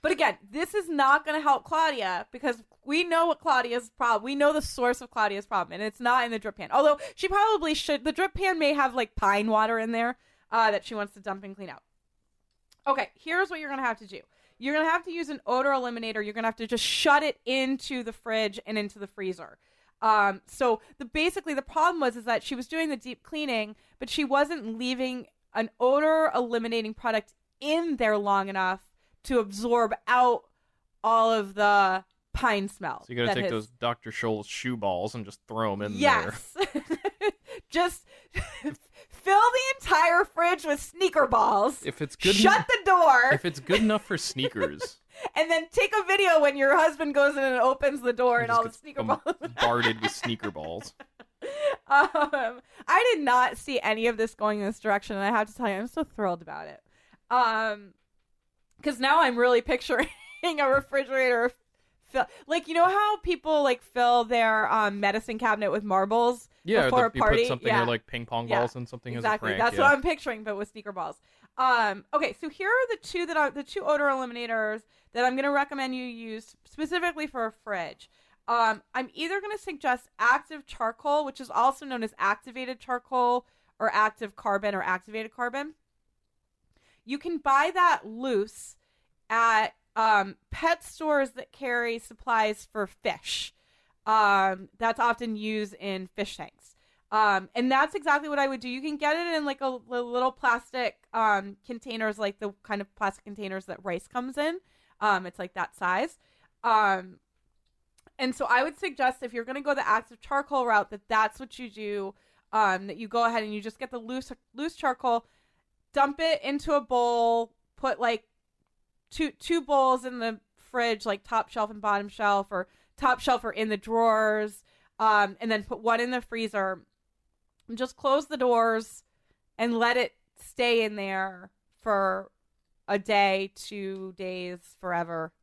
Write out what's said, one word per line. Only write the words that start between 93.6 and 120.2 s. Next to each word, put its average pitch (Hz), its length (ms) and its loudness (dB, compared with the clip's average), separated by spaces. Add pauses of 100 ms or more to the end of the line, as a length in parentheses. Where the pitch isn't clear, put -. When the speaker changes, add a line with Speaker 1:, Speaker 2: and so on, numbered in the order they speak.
Speaker 1:
Um, 196 640 4 (100)
that's 226 200 0
often 233 360 0
used 214 400 -6
in 190 320 -8
fish - 300 -8
tanks. - 380 -18 (360)
Um, 202 420 2
and 247 180 0
that's 277 220 2
exactly 294 340 0
what 285 120 -2
I 277 80 2
would 262 120 -4
do. 247 80 -12
You 254 140 -10
can 294 160 -6
get 302 180 0
it 339 200 -2
in, 302 100 -2
like, 269 160 -6
a, 269 40 -6 (260)
a 247 100 -4
little 247 300 -2
plastic, 240 720 -4 (100)
um, 202 520 -2
containers, 226 520 -6
like 202 220 -6
the 202 140 -8 (100)
kind 202 180 -6
of 196 140 -12
plastic - 280 -4
containers 196 440 -10
that 185 180 -14
rice 180 220 -6
comes 254 300 -8
in. 320 220 -2 (400)
Um, 196 280 0
it's, 175 100 -16
like, 180 160 -10
that - 220 -8
size. 196 420 -2 (460)
Um, 196 560 2 (1000)
and 254 160 -2
so 277 160 -4
I 254 140 4
would 302 160 -6
suggest 262 420 -2
if 240 120 -10
you're 233 120 -6
gonna 262 160 -8
go 285 140 0
the 269 120 -2
active 226 340 0
charcoal 277 440 -2
route, 214 240 2
that 202 180 -16
that's 220 320 0
what 254 200 -16
you 247 100 -12
do, 202 460 -8 (360)
um, 196 360 2
that 185 100 -10
you 226 100 -10
go 233 180 2
ahead 226 180 0
and 214 100 -8
you 208 80 -8
just 214 180 -12
get 254 120 -10
the 247 80 -10
loose, 254 320 -10 (240)
loose 302 200 -6
charcoal, 247 520 0 (680)
dump 285 260 2
it 320 220 0
into 285 320 -4
a 285 80 2
bowl, 233 720 0 (220)
put, - 240 -4
like, 233 280 -2 (840)
two, 302 200 -4
two 339 300 -4
bowls 262 420 2
in 254 140 -10
the 226 220 -6 (180)